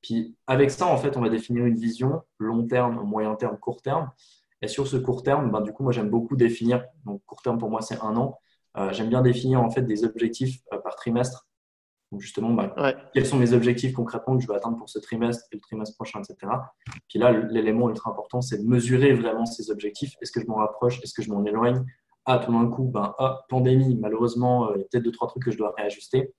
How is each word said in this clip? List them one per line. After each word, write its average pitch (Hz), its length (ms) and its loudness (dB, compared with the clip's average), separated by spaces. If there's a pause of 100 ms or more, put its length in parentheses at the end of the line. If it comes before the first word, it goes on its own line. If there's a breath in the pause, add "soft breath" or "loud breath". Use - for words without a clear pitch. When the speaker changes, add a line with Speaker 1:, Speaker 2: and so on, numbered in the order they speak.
Speaker 1:
Puis 113 320 -4 (100)
avec 135 240 4
ça, - 160 -2
en 160 120 4
fait, 135 200 -2
on 123 40 0
va 110 80 2
définir 120 360 0
une 117 100 4
vision 120 460 0 (160)
long 117 300 -2
terme, 120 360 0
moyen 107 300 -2
terme, 107 240 -4
court - 240 -6
terme. 151 300 -4 (500 soft breath)
Et 107 60 -6
sur 135 200 -2
ce 135 80 -2
court 123 280 -2
terme, 139 280 2
ben, 107 100 0
du 104 120 -6
coup, - 80 -10
moi, 131 100 0
j'aime 107 200 0
beaucoup 117 240 0
définir. 117 500 2 (180)
Donc, 101 220 -10
court - 160 -20
terme, 117 160 -2
pour 113 140 -4
moi, 113 100 -4
c'est 113 220 -8
un 110 120 -4
an. 131 240 -2 (380)
Euh, 98 160 -4
j'aime 113 160 -2
bien 127 140 2
définir, 127 360 4
en 120 120 2
fait, 131 100 0
des 113 220 0
objectifs, 117 580 -2 (100)
euh, 104 60 -6
par - 180 -8
trimestre. 123 520 -2 (640)
Donc, 101 100 -12
justement, 110 320 -4
ben, 101 240 0
Speaker 2:
Ouais. - 180 0 (160)
Speaker 1:
quels 127 140 2
sont 139 120 0
mes 120 160 6
objectifs 123 400 2
concrètement 123 440 -2
que 127 60 2
je - 40 -6
veux - 80 -2
atteindre 117 220 -2
pour 113 100 -14
ce 107 120 -8
trimestre 117 520 -4
et - 40 -14
le 104 60 -12
trimestre 107 340 -10
prochain, 107 260 -12
et - 40 -10
cetera. 127 500 -8 (340 loud breath)
Puis - 80 -4
là, 123 140 6
l'élément 113 580 2
ultra 107 220 -6
important, - 300 -6
c'est 107 180 -4
de 104 80 -2
mesurer 127 460 4
vraiment 113 340 0
ces - 240 -8
objectifs. - 500 -6
Est-ce - 100 -12
que 117 100 -4
je 110 40 -8
m'en 110 120 -4
rapproche ? 113 440 0
Est-ce - 140 -14
que 107 80 -6
je 104 80 -6
m'en 101 120 0
éloigne ? 120 400 0 (460 loud breath)
Ah, 127 100 4
tout - 120 -2
d'un 117 180 4
coup, 131 140 -2
ben, 110 360 -2
ah, - 280 -2
pandémie, 127 480 4
malheureusement, 117 760 2
euh, 104 60 0
il 98 40 -2
y 98 40 -4
a - 80 -8
peut-être 120 120 0
deux, 117 80 0
trois 120 160 -6
trucs - 160 -10
que 117 80 -2
je 104 60 -4
dois 107 200 -2
réajuster. 113 600 -2